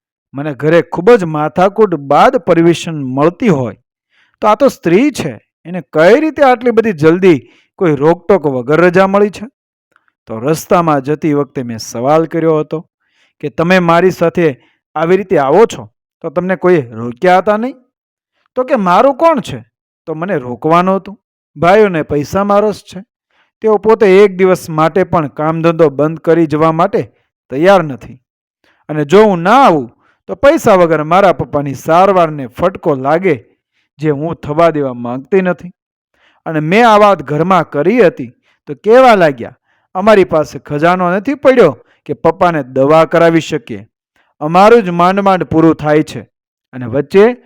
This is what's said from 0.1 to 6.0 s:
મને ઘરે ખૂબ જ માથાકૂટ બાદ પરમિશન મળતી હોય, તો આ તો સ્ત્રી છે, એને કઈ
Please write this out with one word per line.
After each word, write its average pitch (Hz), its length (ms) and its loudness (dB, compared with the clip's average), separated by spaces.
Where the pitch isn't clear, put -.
મને 143 200 -10
ઘરે 151 280 0
ખૂબ 180 300 0
જ 214 120 4
માથાકૂટ 175 720 -2
બાદ 156 420 2
પરમિશન 165 680 0
મળતી 147 440 -2
હોય, 131 300 -2
તો - 60 -2
આ 214 80 2
તો 277 120 2
સ્ત્રી 220 440 0
છે, 147 280 -10
એને 175 160 -10
કઈ 196 260 4